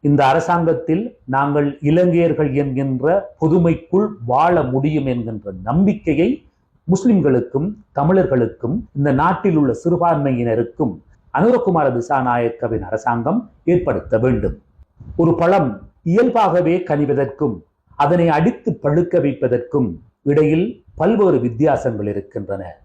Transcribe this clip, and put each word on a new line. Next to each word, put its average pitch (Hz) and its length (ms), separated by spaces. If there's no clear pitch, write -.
இந்த 143 220
அரசாங்கத்தில் 165 800
நாங்கள் 143 420
இலங்கையர்கள் 165 720
என்கின்ற 139 600
புதுமைக்குள் 170 720
வாழ 156 400
முடியும் 135 440
என்கின்ற 113 440
நம்பிக்கையை 165 680
முஸ்லிம்களுக்கும் 156 800
தமிழர்களுக்கும் 147 840
இந்த 143 180
நாட்டில் 165 460
உள்ள 139 160
சிறுபான்மையினருக்கும் 135 1200
அனுரகுமார 196 560
திசாநாயக்கவின் 120 960
அரசாங்கம் 120 540
ஏற்படுத்த 147 520
வேண்டும். 113 380
ஒரு 170 180
பழம் 170 360
இயல்பாகவே 180 800
கனிவதற்கும் 143 760
அதனை 170 300
அடித்து 165 460
பழுக்க 160 440
வைப்பதற்கும் 131 720
இடையில் 151 420
பல்வேறு 185 460
வித்தியாசங்கள் 117 680
இருக்கின்றன. 98 520